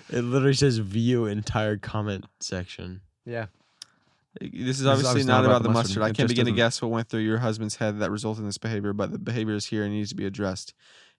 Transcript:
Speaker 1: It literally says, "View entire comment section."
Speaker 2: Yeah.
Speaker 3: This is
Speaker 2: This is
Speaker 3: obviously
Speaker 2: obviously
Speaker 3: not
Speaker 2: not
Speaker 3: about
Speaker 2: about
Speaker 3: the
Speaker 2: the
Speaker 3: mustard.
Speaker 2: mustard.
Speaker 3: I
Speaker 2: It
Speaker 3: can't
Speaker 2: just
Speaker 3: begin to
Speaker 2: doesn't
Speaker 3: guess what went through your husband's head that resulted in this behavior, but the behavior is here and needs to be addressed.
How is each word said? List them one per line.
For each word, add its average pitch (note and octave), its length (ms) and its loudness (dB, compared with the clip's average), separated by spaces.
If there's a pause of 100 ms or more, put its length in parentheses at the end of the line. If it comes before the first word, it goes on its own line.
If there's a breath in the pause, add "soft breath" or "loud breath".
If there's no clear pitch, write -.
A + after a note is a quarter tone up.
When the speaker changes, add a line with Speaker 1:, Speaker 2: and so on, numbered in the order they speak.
Speaker 1:
It B2 120 -2
literally C3 320 4
says, C3 260 4
"View A2+ 460 2
entire G#2+ 520 0
comment G#2 480 -6 (140)
section." F#2 640 -10 (240)
Speaker 2:
Yeah. A#2 220 -6 (920 loud breath)
Speaker 3:
This - 100 -10
is - 20 -14 (120)
Speaker 2:
This C3 160 -2
is C3 60 2
Speaker 3:
obviously C3+ 240 4
Speaker 2:
obviously C3+ 160 4
Speaker 3:
not B2+ 140 4
Speaker 2:
not B2+ 40 6
Speaker 3:
about B2+ 120 8
Speaker 2:
about A#2+ 60 2
Speaker 3:
the A#2 60 2
Speaker 2:
the A#2 40 4
Speaker 3:
mustard. A2+ 160 2 (100)
Speaker 2:
mustard. G#2+ 40 2
Speaker 3:
I - 40 4
Speaker 2:
It - 20 -
Speaker 3:
can't G#2+ 80 -4
Speaker 2:
just A#2 120 4
Speaker 3:
begin A#2+ 160 2
to A#2+ 60 2
Speaker 2:
doesn't G2+ 60 0
Speaker 3:
guess A#2 240 2
what A#2 100 -2
went A2+ 180 -2
through A2+ 120 -4
your A2 160 2
husband's A2 380 -2
head G#2+ 240 -2
that F#2+ 120 0
resulted A2 300 -4
in G#2 60 -6
this G2 100 -6
behavior, G2+ 340 -4
but G2+ 200 -2
the - 80 -6
behavior A2 340 -2
is G#2 140 -4
here G#2+ 160 -2
and G2+ 100 -2
needs G#2 160 -4
to - 60 -10
be G2+ 100 -4
addressed. G2 480 -4 (460 soft breath)